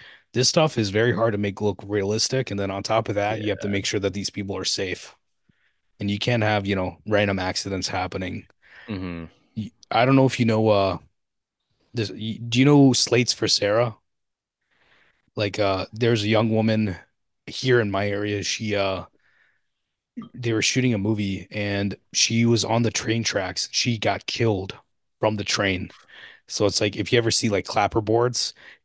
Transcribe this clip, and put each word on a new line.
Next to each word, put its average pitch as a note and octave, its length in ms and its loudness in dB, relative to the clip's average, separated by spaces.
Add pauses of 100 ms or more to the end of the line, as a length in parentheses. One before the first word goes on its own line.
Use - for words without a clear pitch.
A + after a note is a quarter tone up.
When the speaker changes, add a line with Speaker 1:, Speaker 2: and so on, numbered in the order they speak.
(320)
Speaker 1:
this B2+ 160 2
stuff D#3 280 2
is G#2+ 140 0
very A2 240 2
hard A2+ 180 2
to G#2 60 -4
make G2+ 240 -4
look G2+ 240 -2
realistic, G#2+ 640 -2
and G2+ 100 -4
then G2 100 -2
on G2 120 -6
top A2+ 260 0
of A2+ 60 -4
that, G#2 260 -2
you G#2 100 -4
have G2 100 -4
to G#2 80 -4
Speaker 2:
Yeah. - 20 -2
Speaker 1:
make G2 160 -2
sure G#2+ 140 -2
that F#2+ 120 -2
these F#2+ 180 -8
people G2 260 -6
are F#2 80 -6
safe, - 520 -6 (840)
and G#2 100 -2
you G2+ 80 -2
can't A#2+ 260 0
have, G#2+ 220 0
you G2 100 0
know, F2+ 300 -4
random G2+ 340 2
accidents F#2 480 -4
happening. F#2+ 580 -6 (420)
Speaker 2:
Mm-hmm. F2+ 360 -8 (320)
Speaker 1:
Y-, G#2+ 140 -6 (200)
I A#2 140 4
don't C3+ 120 4
know C3+ 100 6
if C3 140 0
you A#2 60 4
know, A2 220 2
uh, G2 300 2 (960)
this, G#2+ 160 -4
y-, G#2 280 -8 (100)
do A#2 120 2
you C3 40 8
know C#3 280 8
Slates A#2+ 400 2
for - 160 -2
Sarah? A2+ 480 2 (1400)
Like, G2+ 220 -2
uh, G2 340 2
there's A#2 320 2
a G#2 40 0
young A2 220 4
woman A2 460 2 (500)
here B2 340 2
in G#2 100 -2
my G2 180 0
area. G2+ 340 -2
She, G#2 340 -4
uh, F#2+ 280 -2 (1300)
they A#2 200 -4
were A2 100 0
shooting B2+ 320 2
a G#2 40 0
movie, G2+ 520 -2
and G2+ 460 -2 (160)
she A#2 320 2
was A#2 200 2
on A2+ 180 0
the A2+ 80 2
train A2+ 340 -2
tracks. - 480 -4
She A#2 260 -2
got G2+ 280 -2
killed G2+ 500 -2 (440)
from G#2+ 160 0
the G2+ 80 -6
train. F#2+ 460 -2 (580)
So - 180 0
it's G2 140 0
like, G#2 160 0
if G2+ 160 -2
you B2 60 4
ever A2+ 120 2
see, - 200 0
like, F#2+ 160 -2
clapperboards, A2+ 880 0 (300)